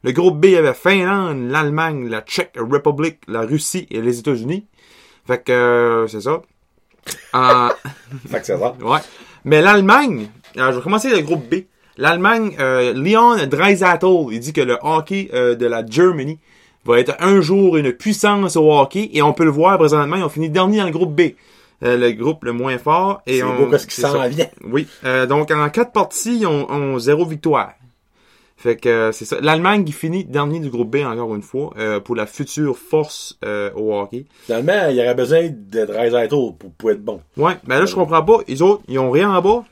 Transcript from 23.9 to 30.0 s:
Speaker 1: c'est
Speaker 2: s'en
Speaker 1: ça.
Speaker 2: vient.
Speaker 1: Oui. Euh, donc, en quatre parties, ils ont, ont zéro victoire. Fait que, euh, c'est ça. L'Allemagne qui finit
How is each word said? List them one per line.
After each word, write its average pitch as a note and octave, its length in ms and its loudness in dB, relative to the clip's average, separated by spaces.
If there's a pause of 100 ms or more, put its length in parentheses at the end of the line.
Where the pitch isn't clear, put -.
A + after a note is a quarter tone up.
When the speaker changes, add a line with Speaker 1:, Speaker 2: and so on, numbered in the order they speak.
Speaker 1:
c'est - 80 -6
Speaker 2:
s'en C#3+ 100 0
Speaker 1:
ça. C3+ 140 0
Speaker 2:
vient. D3+ 200 -2 (160)
Speaker 1:
Oui. C3+ 240 -4 (160)
Euh, B2+ 220 0
donc, D3 240 0
en D3+ 220 2
quatre A#3+ 200 0
parties, A3+ 500 -2
ils G#3 40 0
ont, D3 260 -2
ont C#3 280 -4
zéro D3 260 2
victoire. D3+ 460 -2 (840)
Fait A#2 200 -2
que, - 120 -4
euh, A2+ 220 2
c'est A2 140 -10
ça. - 160 -6
L'Allemagne F3 420 2
qui D#3 80 -4
finit E3 320 -6